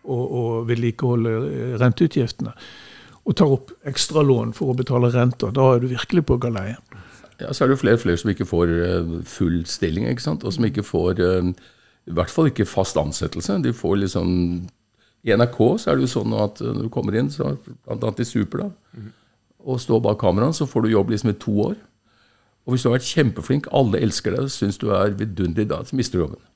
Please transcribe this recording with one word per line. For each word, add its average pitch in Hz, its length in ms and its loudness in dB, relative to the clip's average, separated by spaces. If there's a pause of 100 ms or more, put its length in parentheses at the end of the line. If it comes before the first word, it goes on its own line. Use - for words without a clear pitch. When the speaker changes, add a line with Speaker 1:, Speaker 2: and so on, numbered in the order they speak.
Speaker 1:
å, 135 80 -4
å 117 500 -4
vedlikeholde, 117 640 0 (460)
eh, - 20 -6
renteutgiftene, 123 760 2 (720)
og - 100 0
tar 175 120 4
opp 135 240 0 (140)
ekstra 147 380 0
lån 113 300 4
for 131 200 -2
å - 40 0
betale 123 360 2
renter. 123 380 2
Da 131 240 4
er 117 40 2
du 127 100 -2
virkelig 143 360 0
på 123 140 2
galeien. 113 380 -4 (640)
Speaker 2:
Ja, - 120 -10
så 139 120 0
er 127 40 4
det 135 100 4
jo - 80 -4
flere 101 100 6
og 120 40 0
flere 85 180 2
som 107 140 -2
ikke 92 160 -2
får, 85 220 2
eh, 85 540 0
full 85 420 -2
stilling, 95 420 -2
ikke 123 140 -4
sant? 160 240 -4
Og - 80 -4
som 135 100 0
ikke 104 220 -2
får, 87 340 0
eh, 90 340 2 (540)
i 87 60 -12
hvert 85 160 0
fall 160 200 2
ikke 107 180 0
fast - 280 -2
ansettelse. 80 680 -2
De 123 120 0
får 101 260 0
liksom, 90 680 0 (580)
i 113 60 2
N 107 100 6
R 120 60 6
K - 100 -8 (200)
så 165 140 -2
er 139 60 4
det 131 100 0
jo 113 160 -2
sånn 110 100 -2 (100)
at, - 180 -4
eh, - 120 -6
når 110 100 -4
du 110 60 -4
kommer 104 260 -4
inn, 123 140 0
så, 139 280 -4 (280)
blant 113 180 -6
annet 110 160 -4
i 123 40 -2
Super - 360 -2
da, 202 100 -6 (280)
Speaker 3:
Mhm. 107 140 -16 (540)
Speaker 2:
og 131 140 -4
står 113 220 2
bak 107 180 2
kameraet, 107 360 2
så 151 120 0
får 113 160 0
du 110 60 2
jobb 107 200 2
liksom 110 200 0
i 101 40 0
to - 180 -6
år. 104 240 0 (920)
Og 127 60 -2
hvis 127 100 -2
du 123 60 2
har 123 80 2
vært 131 360 0
kjempeflink, 135 400 -2
alle 113 280 4
elsker 104 340 0
deg, 135 140 -2
synes 101 300 -2
du 104 120 -2
er 98 200 2
vidunderlig, 101 560 -2
da - 160 -6
så - 100 -10
mister 123 260 -2
du 80 60 2
jobben. - 140 -12 (160)